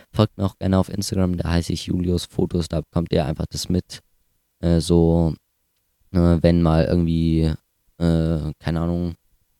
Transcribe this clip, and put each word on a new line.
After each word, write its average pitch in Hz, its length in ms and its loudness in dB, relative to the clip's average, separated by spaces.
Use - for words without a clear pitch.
Folgt - 260 0
mir 101 80 -2
auch - 120 -6
gerne 95 200 0
auf 92 100 2
Instagram, 92 480 -2
da 85 140 -4
heiße 85 240 -2
ich - 140 -8
Julius 90 380 -2
Fotos, 87 440 -2
da 82 120 -4
bekommt 85 300 -4
ihr 82 140 0
einfach 78 240 -4
das - 180 -10
mit. - 320 -4
Äh, 85 200 2
so, 82 540 4
äh, 87 300 4
wenn 85 200 4
mal 80 240 2
irgendwie, 82 680 0
äh, 82 600 0
keine 82 200 -6
Ahnung, 85 360 -4